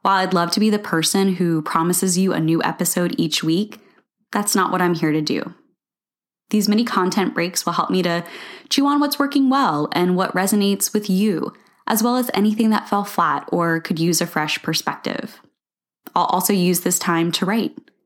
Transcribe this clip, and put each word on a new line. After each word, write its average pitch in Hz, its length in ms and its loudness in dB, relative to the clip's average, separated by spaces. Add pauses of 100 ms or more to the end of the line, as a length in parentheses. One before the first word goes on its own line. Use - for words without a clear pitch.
While 196 160 2
I'd 185 160 0
love 175 180 0
to - 80 0
be 214 100 4
the 208 100 2
person 190 560 0
who 170 260 0
promises 175 560 0
you 190 140 2
a 160 80 0
new 160 240 2
episode 175 540 -2
each 165 260 -2
week, 175 380 -2 (500)
that's 208 240 -2
not 185 160 0
what 180 100 0
I'm 175 140 2
here 160 160 0
to 156 100 0
do. 151 320 -4 (960)
These 208 200 2
mini 220 160 2
content 185 480 0
breaks 175 320 -4
will 170 80 -2
help - 160 -2
me 185 140 2
to 170 200 -2 (460)
chew 277 180 2
on 285 140 2
what's 285 180 -2
working 277 300 2
well 180 420 2
and 180 240 2
what 185 180 0
resonates 196 600 2
with 208 160 -2
you, 190 420 0 (340)
as 214 160 0
well 240 140 2
as 247 180 0
anything 214 360 2
that - 180 0
fell 202 160 0
flat 156 480 -2
or 170 300 0
could 160 180 -4
use 165 220 2
a 165 60 -2
fresh 156 360 -4
perspective. - 760 -6 (760)
I'll 170 100 2
also 185 280 0
use 180 280 2
this 180 180 0
time 170 340 0
to - 120 -2
write, 208 320 -2 (280)